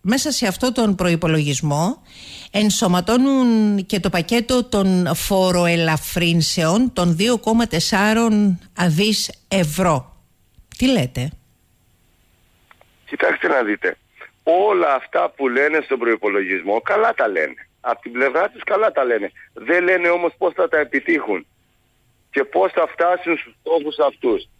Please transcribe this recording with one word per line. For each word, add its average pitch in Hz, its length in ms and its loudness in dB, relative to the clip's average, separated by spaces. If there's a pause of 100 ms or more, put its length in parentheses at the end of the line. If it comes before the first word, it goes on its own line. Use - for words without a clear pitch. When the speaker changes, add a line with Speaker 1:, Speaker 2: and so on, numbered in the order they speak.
Speaker 1:
μέσα 262 300 -2
σε 240 160 -2
αυτό 247 240 -2
τον 220 240 0
προϋπολογισμό 160 1040 0 (500)
ενσωματώνουν 214 1300 2
και 208 140 -2
το 185 100 -2
πακέτο 233 540 0
των 185 520 0
φοροελαφρύνσεων 175 1800 0
των 175 220 2
δύο 220 220 2
κόμμα 226 300 0
τεσσάρων 208 920 2 (280)
δις 202 440 0 (160)
ευρώ. 170 680 0 (640)
Τι 254 140 0
λέτε; 131 380 -2 (1800)
Speaker 2:
Κοιτάξτε - 420 -2
να 135 160 2
δείτε. 101 340 -4 (460)
Όλα 175 500 2
αυτά 160 420 -2
που 135 120 -2
λένε 143 360 0
στον 131 160 -4
προϋπολογισμό, 101 840 -2
καλά 220 320 0
τα 123 140 0
λένε. 78 400 -4 (140)
Απ' 120 200 -4
την 120 100 -14
πλευρά 135 380 0
τους - 140 -14
καλά 208 280 0
τα 139 120 0
λένε. 110 280 -2 (220)
Δεν 170 300 -2
λένε 175 260 2
όμως 175 280 0
πώς 180 160 -2
θα 175 140 0
τα 160 120 0
επιτύχουν 139 680 -2 (840)
και 139 120 -2
πώς 180 280 0
θα 165 160 0
φτάσουν 170 500 -2
στους - 220 -16
στόχους 151 400 -4
αυτούς. 131 480 0 (120)